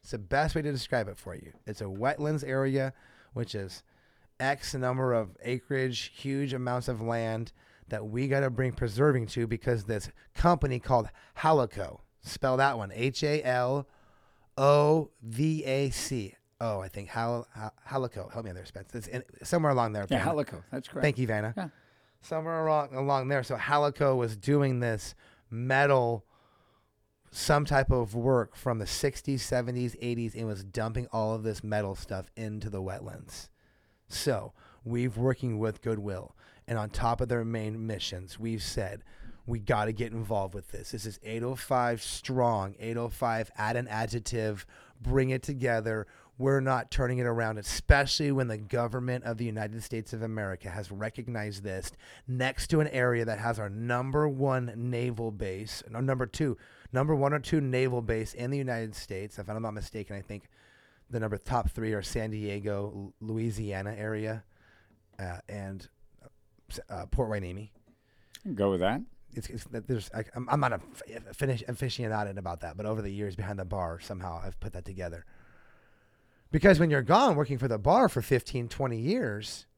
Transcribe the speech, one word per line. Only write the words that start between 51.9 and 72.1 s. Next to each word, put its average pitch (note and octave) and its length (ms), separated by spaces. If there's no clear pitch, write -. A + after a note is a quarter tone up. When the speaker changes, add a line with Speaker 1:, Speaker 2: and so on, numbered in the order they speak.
Speaker 1:
next B2+ 420
to D#3+ 100
an D3+ 80
area B2 380
that A2 120
has A2+ 220
our G#2 100
number B2 580
one C3 480
naval A#2 540
base, G#2 580
no, A2+ 120
number C3 260
two, C3+ 320
number C#3+ 240
one C#3 160
or D3+ 60
two D3 240
naval B2+ 400
base A2 320
in A#2+ 160
the C#3 80
United A2+ 380
States. G2+ 420
If G2 140
I'm A2 100
not G#2+ 140
mistaken, G#2 400
I G2 60
think G2+ 280
the A#2+ 80
number G#2+ 180
top A#2+ 320
three A2 240
are G#2 80
San A2 300
Diego, G2+ 640
L-, G2 240
Louisiana G#2+ 760
area, A2 480
uh, F2+ 180
and, G2 400
uh, F#2 160
Port A#2+ 240
Hueneme. G2+ 400
Speaker 2:
Go G2+ 160
with F#2 80
that. G#2+ 220
Speaker 1:
It's, - 140
it's, - 220
there's, A#2 420
I, A2+ 120
I'm, B2 160
I'm C#3 100
not B2+ 140
a G2+ 60
f-, - 220
finish, C3 300
aficionado A2 680